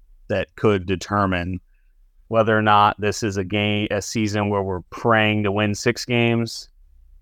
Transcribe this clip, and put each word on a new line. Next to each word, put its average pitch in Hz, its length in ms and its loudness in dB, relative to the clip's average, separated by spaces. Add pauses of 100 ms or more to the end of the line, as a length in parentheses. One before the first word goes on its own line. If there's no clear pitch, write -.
(280)
that 95 280 -4
could 101 300 0
determine 92 760 -2 (680)
whether 110 300 2
or 107 40 2
not 104 380 4
this 101 240 -2
is 98 140 -4
a 98 60 -2
game, 104 480 -2
a 101 100 -2
season 104 480 -2
where 101 140 0
we're 92 260 -4
praying 107 540 2
to 101 80 0
win 104 240 0
six - 280 -2
games 117 640 -2 (520)